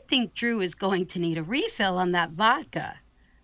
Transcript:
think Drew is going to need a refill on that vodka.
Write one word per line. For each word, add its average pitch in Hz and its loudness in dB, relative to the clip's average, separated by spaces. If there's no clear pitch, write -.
think 247 0
Drew 233 -2
is 180 -2
going 190 0
to 185 -6
need 165 0
a 160 -4
refill 208 0
on 180 2
that 170 2
vodka. 220 0